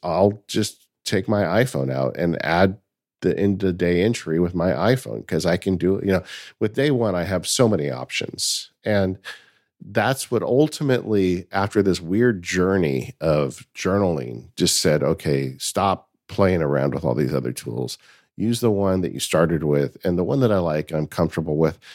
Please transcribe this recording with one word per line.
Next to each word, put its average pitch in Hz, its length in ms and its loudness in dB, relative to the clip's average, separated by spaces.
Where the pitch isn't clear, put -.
I'll 95 440 2
just - 400 -4
take - 240 -2
my 104 140 2
iPhone 87 500 0
out 65 240 -2
and 85 280 0
add 95 340 2
the 90 180 0
end 98 240 0
of 92 140 0
day 87 260 2
entry 95 360 0
with 87 160 0
my 90 160 0
iPhone, 82 560 -2
'cause 87 180 -2
I 87 120 2
can 95 200 -2
do, 92 260 0
you 98 100 0
know, 90 100 2
with 110 140 -2
day 139 160 0
one, 117 240 0
I 87 100 -2
have 90 220 -4
so 123 220 2
many 76 220 0
options. - 800 -6
And 98 340 0
that's 110 440 -2
what 113 120 0
ultimately, 107 1080 0
after 101 320 0
this 90 180 2
weird 98 420 0
journey 90 800 0
of 76 540 0
journaling, 78 840 -2
just - 220 0
said, 76 240 2
"Okay, 69 560 0
stop - 520 -2
playing 92 340 2
around 71 320 0
with - 100 -4
all 62 100 0
these 71 200 0
other 62 180 -2
tools. 60 460 -8
Use 117 240 -2
the 117 100 2
one 98 320 2
that 73 100 -4
you - 80 -10
started 80 420 2
with 71 400 0
and 87 160 0
the 90 60 -2
one 139 160 0
that 123 100 4
I 101 80 2
like, 78 320 -2
I'm 78 160 -2
comfortable 80 500 -2
with." 78 220 2